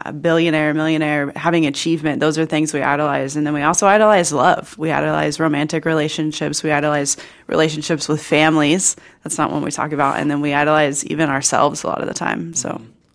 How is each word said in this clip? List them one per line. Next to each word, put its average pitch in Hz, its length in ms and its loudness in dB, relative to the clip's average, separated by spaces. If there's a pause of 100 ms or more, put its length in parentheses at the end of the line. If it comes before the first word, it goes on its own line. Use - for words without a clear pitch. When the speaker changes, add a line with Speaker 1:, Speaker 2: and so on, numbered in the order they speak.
Speaker 1:
a - 80 -10
billionaire, 156 640 2
millionaire, 151 600 0
having 165 320 2
achievement. 151 540 -2
Those 151 180 2
are 160 60 0
things 156 300 -2
we 143 80 -2
idolize. 139 520 0
And 151 120 -2
then 147 80 -2
we 143 80 -2
also 170 240 2
idolize 208 460 6
love. 147 460 2
We 160 140 -2
idolize 151 480 0
romantic 151 460 0
relationships. 151 760 -2
We 156 80 0
idolize 147 460 0 (300)
relationships 156 600 0
with 151 140 -2
families. 156 720 2 (300)
That's 151 140 -6
not 156 120 -2
one 147 120 -4
we 143 80 -4
talk 151 220 -4
about. 143 260 0
And 147 120 -2
then 143 120 -2
we 147 100 -2
idolize 147 540 2
even 151 240 -2
ourselves - 520 0
a - 40 -6
lot - 160 -4
of - 60 -6
the - 60 -6
time. - 400 -4
So. - 140 -6
Speaker 2:
Mm-hmm. - 160 -8 (300)